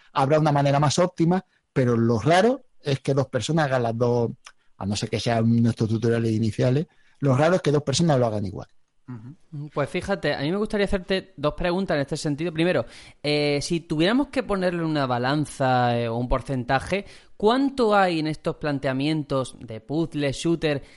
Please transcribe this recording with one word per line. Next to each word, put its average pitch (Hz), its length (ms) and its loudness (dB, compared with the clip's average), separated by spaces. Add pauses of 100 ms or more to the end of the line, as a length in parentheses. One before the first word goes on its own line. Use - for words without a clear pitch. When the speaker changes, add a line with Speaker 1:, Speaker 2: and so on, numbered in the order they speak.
(140)
Speaker 1:
habrá 143 260 2
una 156 120 4
manera 139 280 4
más 147 200 2
óptima, 175 440 2 (280)
pero 123 240 2
lo 117 240 2
raro 190 440 4 (180)
es 139 180 -2
que 139 140 -2
dos 135 140 0
personas 151 400 0
hagan 131 160 0
las 117 140 -2
dos, 120 340 0 (460)
a - 80 -8
no 101 100 -2
ser - 140 -6
que 113 100 -4
sean 117 420 2
nuestros 113 280 2
tutoriales 113 420 0
iniciales, 127 560 0 (320)
lo 139 160 2
raro 160 200 4
es 180 60 0
que 147 100 0
dos 147 120 2
personas 143 360 2
lo 123 80 4
hagan 104 180 -4
igual. - 220 -10 (420)
Speaker 2:
Ujú. 139 640 -14
Speaker 3:
Pues 143 160 -4
fíjate, 175 460 -4
a - 60 -6
mí 147 100 -2
me 196 60 -2
gustaría 208 280 -2
hacerte 190 500 -4
dos 147 200 -2
preguntas 180 400 -2
en 143 60 0
este 139 140 -4
sentido. 156 380 -4
Primero, 160 320 0 (380)
eh, 147 360 0
si 170 200 -4
tuviéramos 190 480 0
que 262 160 -4
ponerle 180 420 -2
una 151 220 0
balanza, 123 920 0
eh, 120 80 -2
o 113 80 -4
un 120 140 -4
porcentaje, 135 760 -2 (300)
¿cuánto 247 600 2
hay 185 240 4
en 156 80 -2
estos 156 300 -4
planteamientos 139 1040 -2
de 110 220 -14
puzzle, 147 500 -2
shooter, 156 520 -2 (140)